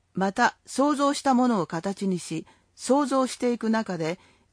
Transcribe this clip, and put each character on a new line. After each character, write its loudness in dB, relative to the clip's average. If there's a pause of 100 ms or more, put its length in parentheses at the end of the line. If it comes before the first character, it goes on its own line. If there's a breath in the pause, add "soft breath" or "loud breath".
(140)
ま -2
た、 2 (100)
想 2
像 2
し -8
た 4
も 4
の 2
を -2
形 -4
に 0
し、 -8 (300 soft breath)
想 2
像 2
し -6
て 0
い -4
く -2
中 -2
で、 -4 (320 soft breath)